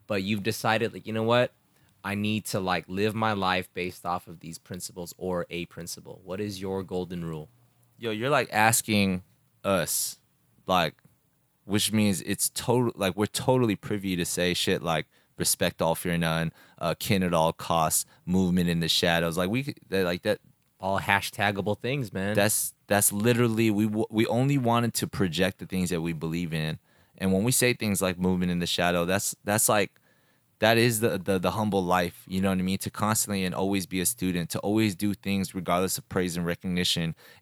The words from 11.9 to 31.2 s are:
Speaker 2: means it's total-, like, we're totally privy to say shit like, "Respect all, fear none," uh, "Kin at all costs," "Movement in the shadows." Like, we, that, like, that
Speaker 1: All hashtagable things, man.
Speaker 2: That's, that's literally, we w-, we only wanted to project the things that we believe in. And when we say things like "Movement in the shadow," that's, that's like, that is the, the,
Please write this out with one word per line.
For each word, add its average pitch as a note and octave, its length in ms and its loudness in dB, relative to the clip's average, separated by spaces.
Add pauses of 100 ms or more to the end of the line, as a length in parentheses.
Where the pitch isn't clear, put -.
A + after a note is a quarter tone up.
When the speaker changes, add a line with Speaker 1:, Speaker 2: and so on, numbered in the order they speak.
Speaker 2:
means G#2 300 2
it's - 260 -2
total-, A#2+ 460 0
like, F#2 220 0
we're G#2 100 0
totally B2+ 500 2
privy G2 400 -4
to F2 80 0
say F2+ 300 0
shit - 280 0
like, D#2 240 -2 (300)
"Respect F2+ 460 -2
all, E2 120 2
fear F2 220 -2
none," E2 340 0 (280)
uh, E2 200 -2
"Kin G2 240 0
at F2 120 0
all E2 180 4
costs," - 540 0 (180)
"Movement F2+ 460 2
in E2+ 100 0
the D#2+ 80 -2
shadows." E2+ 480 2
Like, F2+ 140 0
we, C3+ 240 -4 (140)
that, F#2 160 0
like, F2 180 -2
that G#2+ 180 0 (420)
Speaker 1:
All F#2+ 160 -2
hashtagable G2+ 800 0
things, B2+ 320 -4
man. G2 240 -4
Speaker 2:
That's, G2+ 380 2 (140)
that's G2+ 260 2
literally, A2+ 580 2
we G#2 140 2
w-, G#2+ 260 0
we A2 180 2
only C3+ 280 2
wanted A#2 380 2
to G2+ 120 -2
project F#2 520 0
the F2 80 -12
things F2+ 240 -2
that E2+ 100 -2
we E2+ 140 -4
believe D#2+ 400 -4
in. D#2 240 -4 (400)
And F#2+ 160 0
when G2 100 2
we B2+ 80 2
say B2 220 2
things G#2 260 -2
like F2+ 180 0
"Movement F2+ 320 0
in F2 100 -2
the E2+ 60 -2
shadow," F2 380 0
that's, F#2+ 400 -2
that's G#2 240 2
like, G#2 220 2 (720)
that A2+ 180 6
is A#2 220 4
the, A2 180 2
the, F#2+ 200 0